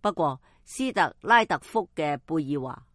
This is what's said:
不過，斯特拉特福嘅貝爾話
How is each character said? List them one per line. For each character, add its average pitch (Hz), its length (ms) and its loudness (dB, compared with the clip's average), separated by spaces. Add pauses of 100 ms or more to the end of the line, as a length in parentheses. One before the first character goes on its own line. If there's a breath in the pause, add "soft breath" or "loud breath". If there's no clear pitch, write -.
不 - 120 -2
過， 139 280 -2 (240 soft breath)
斯 262 280 -6
特 170 200 0 (100)
拉 226 220 6
特 170 160 -2
福 208 360 -4
嘅 147 280 0
貝 147 320 -2
爾 131 160 -6
話 - 220 -16